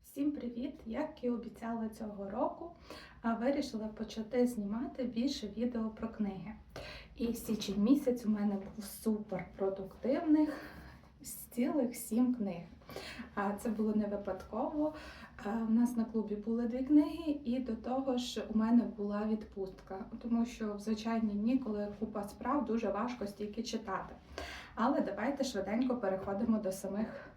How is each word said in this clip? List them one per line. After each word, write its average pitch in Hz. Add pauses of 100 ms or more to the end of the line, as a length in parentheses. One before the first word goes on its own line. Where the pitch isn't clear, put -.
(160)
Всім 285
привіт! 240 (120)
Як 247
і 240
обіцяла 226
цього 202
року, 311 (520)
а, 226
вирішила 226
почати 220
знімати 226
більше 233
відео 226
про -
книги. 196 (640)
І 226
січень 208
місяць 247
у 214
мене 208
був 196
суперпродуктивних, 214 (600)
з -
цілих 269
сім 240
книг. 180 (720)
А, 202
це 214
було 214
не 208
випадково. 262 (500)
А, 208 (200)
у 220
нас 233
на 220
клубі 208
були 226
дві 254
книги, 311
і 240
до 240
того 262
ж 226 (100)
у 220
мене 226
була 208
відпустка, 190 (180)
тому 233
що 208
в 208
звичайні 220
дні, 226
коли 208 (100)
купа 208
справ, 247
дуже 220
важко 214
стільки 208
читати. - (600)
Але 277
давайте 254
швиденько 233
переходимо 220
до 185
самих 202